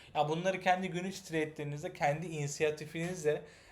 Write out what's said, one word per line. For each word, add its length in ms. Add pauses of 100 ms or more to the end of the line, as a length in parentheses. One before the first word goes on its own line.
(140)
Ya 140
bunları 320
kendi 280
gün 160
içi 200
trade'lerinizde, 680
kendi 340
inisiyatifinizle 1160 (300)